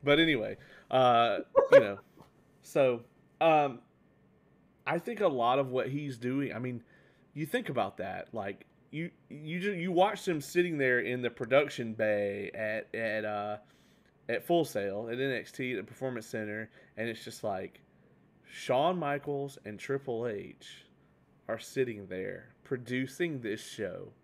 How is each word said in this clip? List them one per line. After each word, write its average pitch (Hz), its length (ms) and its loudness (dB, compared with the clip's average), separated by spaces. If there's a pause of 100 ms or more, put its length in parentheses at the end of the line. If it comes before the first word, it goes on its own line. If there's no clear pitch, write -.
But 143 160 6
anyway, 120 380 2 (340)
uh, 117 480 6 (320)
you 539 80 12
know, 101 180 2 (320)
<laughs> - 320 -20
so, 127 400 2 (400)
um, 147 380 4 (1040)
I 156 140 0
think 208 220 -6
a 196 60 4
lot 127 300 4
of 135 140 0
what 127 180 0
he's 139 300 -6
doing, 131 340 -2
I 110 60 -8
mean, 123 240 -6 (500)
you 151 140 -6
think 240 220 -4
about 104 280 -2
that, 92 360 -8
like, 101 340 -8 (240)
you, 165 180 -8 (200)
you 156 300 -8
ju-, 202 140 -2
you 180 180 -4
watched 185 360 4
him 165 120 0
sitting 170 380 0
there 127 220 4
in 123 240 -2
the 120 80 0
production 127 600 2
bay 101 600 0
at, 107 440 -6
at, 110 280 -2
uh, 104 320 -4 (720)
at 120 180 -2
Full 170 180 4
Sail 104 460 -4
at 123 80 -6
N 135 120 0
X 110 200 -6
T 127 220 -6
at 107 40 -4
the 95 60 -6
Performance 120 420 -8
Center, 107 460 -8 (260)
and 110 100 -6
it's 113 160 -10
just - 200 -14
like 98 380 -6 (680)
Shawn 151 480 0
Michaels 143 680 -4
and 107 120 -10
Triple 123 500 -4
H - 580 -10 (640)
are 110 120 -4
sitting 113 480 -4
there 92 560 -8
producing 131 760 -4
this 110 220 -4
show 92 460 -10 (160)